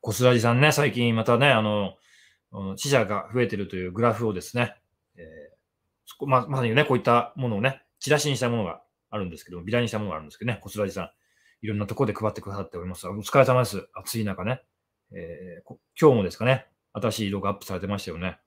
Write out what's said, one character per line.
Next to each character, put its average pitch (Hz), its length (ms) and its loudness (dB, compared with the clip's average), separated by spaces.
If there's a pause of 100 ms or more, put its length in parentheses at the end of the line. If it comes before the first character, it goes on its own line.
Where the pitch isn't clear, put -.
コ 113 80 -4
ス 113 140 -2
ラ 127 80 8
ジ 117 80 4
さ 117 100 4
ん 120 80 4
ね、 147 140 6
最 147 180 2
近 120 240 2
ま 113 80 0
た 120 140 4
ね、 139 100 6
あ 117 140 6
の、 104 320 0 (580)
う 98 220 -8
ん、 98 40 -10
死 139 120 -6
者 127 160 4
が 101 280 -6
増 123 100 2
え 107 40 0
て 101 80 -6
る 98 140 -6
と 95 80 -8
い 90 100 -6
う 90 60 -8
グ 101 80 -4
ラ 117 100 4
フ 110 160 -2
を 104 60 -2
で 90 80 -6
す - 160 -8
ね、 120 180 -2 (400)
え 87 60 -20
ー、 80 340 -20 (500)
そ - 120 -20
こ、 143 100 -6
ま、 127 180 4
ま 143 120 -4
さ 127 80 0
に 113 100 0
ね、 147 80 6
こ 131 120 2
う - 20 2
い - 20 2
っ - 40 -6
た 120 340 4
も 127 100 -4
の 110 80 -2
を 101 60 -2
ね、 131 200 0 (200)
チ - 80 -8
ラ 147 100 4
シ 147 100 -2
に 139 60 0
し 117 60 -4
た 120 80 0
も 117 80 0
の 110 80 -2
が 82 160 -8 (280)
あ 104 80 -8
る 98 80 -4
ん 87 40 -8
で 85 80 -14
す - 80 -20
け 87 60 -18
ど 87 80 -12
も、 87 40 -14
ビ 87 80 -6
ラ 120 80 2
に 120 80 0
し 104 40 -4
た 107 80 -4
も 104 60 -4
の 95 60 -6
が 78 60 -6
あ - 20 -8
る 78 60 -14
ん - 20 -18
で 76 60 -20
す - 40 -20
け - 60 -14
ど 120 80 -2
ね、 101 100 -6
コ - 60 -16
ス 101 100 -10
ラ 104 80 0
ジ 92 80 -6
さ 92 100 -6
ん、 82 80 -12 (500)
い 104 60 -8
ろ 107 80 -4
ん 104 40 -2
な 104 80 -4
と 113 80 -8
こ 139 80 0
ろ 104 80 -2
で 98 80 -6
配 110 100 -2
っ 104 40 -8
て 107 80 -12
く 101 80 -12
だ 98 80 -8
さ 98 60 -8
っ - 60 -12
て - 80 -12
お 85 60 -10
り 90 60 -8
ま 92 60 -10
す。 - 120 -12
お 95 60 -8
疲 104 260 0
れ 131 60 8
様 127 160 4
で 120 40 2
す。 95 280 -8
暑 95 260 -8
い 110 60 -2
中 92 180 -6
ね。 123 180 -4 (520)
え 85 480 -14
ー、 - 20 -20
こ-、 - 160 -20 (200)
今 151 120 8
日 120 60 4
も 101 60 2
で 87 80 -2
す - 60 -16
か 117 60 -4
ね、 127 240 2 (240)
新 107 200 -2
し 107 180 -4
い - 20 -4
動 98 80 -4
画 98 100 -2
ア 98 40 -2
ッ - 40 -4
プ - 80 -18
さ 98 100 -8
れ 90 40 -6
て 98 80 -8
ま 101 100 -2
し - 80 -8
た 90 60 -10
よ 80 60 -10
ね。 90 300 -8